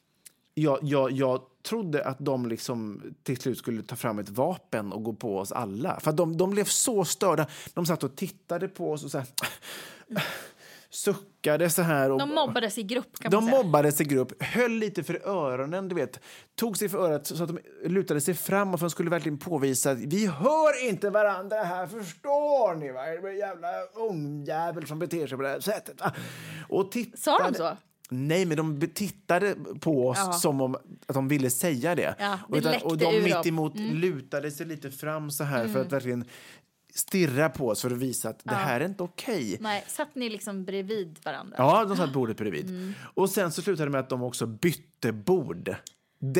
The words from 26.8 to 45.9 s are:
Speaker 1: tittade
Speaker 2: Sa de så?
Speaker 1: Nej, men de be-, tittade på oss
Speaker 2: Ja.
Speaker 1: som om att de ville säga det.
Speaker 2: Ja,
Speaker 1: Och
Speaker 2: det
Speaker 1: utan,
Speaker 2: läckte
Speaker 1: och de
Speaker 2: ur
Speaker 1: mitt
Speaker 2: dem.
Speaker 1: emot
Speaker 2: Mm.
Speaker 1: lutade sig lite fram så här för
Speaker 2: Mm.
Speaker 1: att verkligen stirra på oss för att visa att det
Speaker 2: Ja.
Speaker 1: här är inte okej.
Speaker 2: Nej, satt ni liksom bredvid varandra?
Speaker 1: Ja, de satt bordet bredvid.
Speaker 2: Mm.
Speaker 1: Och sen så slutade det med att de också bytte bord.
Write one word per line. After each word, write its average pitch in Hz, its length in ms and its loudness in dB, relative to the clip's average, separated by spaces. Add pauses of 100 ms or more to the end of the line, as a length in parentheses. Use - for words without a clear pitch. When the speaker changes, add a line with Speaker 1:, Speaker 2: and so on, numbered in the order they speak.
Speaker 1:
tittade 240 300 -4
Speaker 2:
Sa 311 160 6 (120)
de 254 40 0
så? 165 220 -2 (380)
Speaker 1:
Nej, 156 320 2
men 156 100 2
de 160 220 0
be-, 143 80 2
tittade 185 680 0 (260)
på 135 280 4
oss 123 100 2
Speaker 2:
Ja. 190 140 2
Speaker 1:
som 160 280 2
om 131 140 2 (320)
att 139 80 -4
de 135 140 2
ville 135 220 4
säga 160 440 0
det. 95 240 2
Speaker 2:
Ja, 202 200 -2 (100)
Speaker 1:
Och 220 40 -4
Speaker 2:
det - 60 2
Speaker 1:
utan, - 140 2
Speaker 2:
läckte - 140 0
Speaker 1:
och 160 120 0
de 165 180 4
Speaker 2:
ur 220 60 4
Speaker 1:
mitt 180 100 4
Speaker 2:
dem. 170 140 2
Speaker 1:
emot 156 300 0
Speaker 2:
Mm. 214 200 -2
Speaker 1:
lutade 151 540 -2
sig 156 160 -10
lite 143 240 -10
fram 151 400 -6
så 147 140 -4
här 139 200 0
för 113 60 -2
Speaker 2:
Mm. 131 120 0
Speaker 1:
att 123 100 -2
verkligen 123 320 -2 (720)
stirra 156 540 2
på 147 200 -2
oss 107 140 0
för 127 80 0
att 123 60 -2
visa 123 320 -4
att 110 100 -8
det - 60 -20
Speaker 2:
Ja. 214 120 -2
Speaker 1:
här 135 240 0
är 151 40 0
inte 196 180 -4
okej. 165 580 -4
Speaker 2:
Nej, 208 280 -4
satt 302 260 -6
ni 247 160 -4
liksom 196 340 -8
bredvid 190 600 -6
varandra? 135 340 -8
Speaker 1:
Ja, 170 260 6
de 196 120 0
satt 160 160 0
bordet 120 240 0
bredvid. 95 340 -4
Speaker 2:
Mm. 185 240 -8 (200)
Speaker 1:
Och 190 160 4
sen 190 220 0
så 180 100 -6
slutade 160 240 0
det 143 60 -2
med 135 80 2
att 127 80 -6
de 127 140 -2
också 123 240 -4
bytte 117 640 -2
bord. 104 600 0 (640)